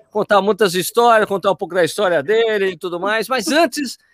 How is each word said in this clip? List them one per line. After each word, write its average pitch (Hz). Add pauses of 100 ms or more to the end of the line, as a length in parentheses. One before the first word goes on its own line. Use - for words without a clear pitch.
(120)
contar 208
muitas 196
histórias, 220
contar 196
um 180
pouco 165
da 180
história 175
dele 214
e 175
tudo 175
mais. 208
Mas 240
antes 285 (160)